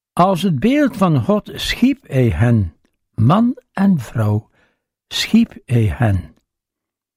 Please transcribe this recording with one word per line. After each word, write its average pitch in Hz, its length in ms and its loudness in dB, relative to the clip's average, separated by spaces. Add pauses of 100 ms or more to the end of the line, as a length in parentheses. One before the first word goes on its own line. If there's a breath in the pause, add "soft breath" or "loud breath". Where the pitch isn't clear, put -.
(140)
Als 180 280 2
het 170 180 0
beeld 269 380 0
van 160 260 2
God 208 300 -4
schiep - 540 -4
hij 127 220 0
hen, 107 460 0 (380)
man 214 480 0 (100)
en 190 280 2
vrouw 107 500 -4 (580)
schiep - 580 0
hij 117 200 0
hen. 92 500 -2 (800)